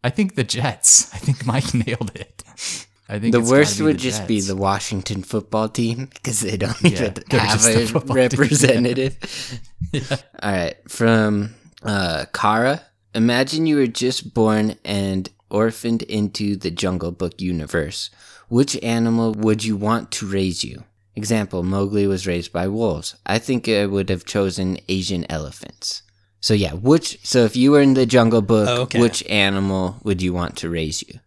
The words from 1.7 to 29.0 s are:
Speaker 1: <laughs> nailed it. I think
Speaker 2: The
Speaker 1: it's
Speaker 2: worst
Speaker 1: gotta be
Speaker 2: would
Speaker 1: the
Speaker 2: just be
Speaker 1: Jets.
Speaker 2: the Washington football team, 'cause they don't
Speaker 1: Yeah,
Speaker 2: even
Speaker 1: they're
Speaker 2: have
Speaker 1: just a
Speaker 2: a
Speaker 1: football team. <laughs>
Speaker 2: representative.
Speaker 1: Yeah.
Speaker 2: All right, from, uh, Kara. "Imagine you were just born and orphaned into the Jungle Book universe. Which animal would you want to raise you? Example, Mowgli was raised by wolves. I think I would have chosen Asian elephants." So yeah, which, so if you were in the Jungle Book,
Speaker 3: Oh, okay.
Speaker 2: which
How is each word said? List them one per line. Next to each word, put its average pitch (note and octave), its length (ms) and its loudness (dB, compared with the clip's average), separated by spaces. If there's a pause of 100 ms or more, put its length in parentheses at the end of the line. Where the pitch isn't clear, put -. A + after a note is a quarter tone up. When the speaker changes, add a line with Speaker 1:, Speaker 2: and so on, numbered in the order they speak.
Speaker 1:
<laughs> - 0 -
nailed A2+ 420 -2
it. - 280 -16 (680)
I G#2 60 -6
think A2+ 160 0
Speaker 2:
The A#2+ 60 6
Speaker 1:
it's A#2 100 0
Speaker 2:
worst C#3 240 6
Speaker 1:
gotta G2 60 -6
be D#3 60 0
Speaker 2:
would D#3 120 4
Speaker 1:
the C3 60 -6
Speaker 2:
just G#2+ 240 -4
be A2+ 100 0
Speaker 1:
Jets. F#2+ 100 -2
Speaker 2:
the G2 80 -4
Washington G2 680 -2
football A2 440 -4
team, A#2 420 -4 (140)
'cause G#3 180 -4
they F3 160 -4
don't F2+ 240 -4
Speaker 1:
Yeah, F3 100 6
Speaker 2:
even A#2 220 -2 (160)
Speaker 1:
they're - 100 2
Speaker 2:
have G#2+ 180 2
Speaker 1:
just A2 120 4
a A2+ 140 4
Speaker 2:
a A2 40 -2
Speaker 1:
football - 280 -2
team. - 0 -
<laughs> B2+ 140 4 (100)
Speaker 2:
representative. B2+ 1200 0 (320)
Speaker 1:
Yeah. C#3+ 100 -4 (400)
Speaker 2:
All G#2 100 -2
right, F2+ 240 -2 (120)
from, A2 680 2 (280)
uh, F2+ 500 -2
Kara. A#2 500 0 (320)
"Imagine C3 500 2
you D3+ 120 2
were C3 100 4
just - 480 -4
born G#2+ 400 2 (100)
and G2 420 -2 (220)
orphaned A2+ 540 0
into G#2 520 -2
the F#2+ 140 -6
Jungle F2 420 -2
Book F2 300 -6
universe. D#2+ 680 -4 (360)
Which B2+ 360 0
animal A#2 500 0
would G#2+ 300 0
you A2 120 -2
want G#2+ 360 -2
to - 160 -8
raise F#2+ 360 -2
you? - 200 -12 (320)
Example, G#2 480 -2
Mowgli G2 420 0
was F#2+ 220 0
raised F2 260 -4
by F2+ 140 -2
wolves. G2+ 480 -2 (100)
I G#2+ 140 0
think B2 280 -2
I G#2 200 2
would G2 220 -2
have F#2 160 -2
chosen F#2+ 520 -2 (100)
Asian F#2 440 -2
elephants." - 720 -10 (380)
So A2 120 2
yeah, F#2 200 2
which, C3 500 2
so B2 200 4
if A2 140 2
you C3 140 6
were D3 100 8
in C3+ 140 6
the C3 100 4
Jungle A2+ 380 4
Book, G#2+ 260 4
Speaker 3:
Oh, B2 140 0
okay. B2+ 160 -2
Speaker 2:
which A#2 260 2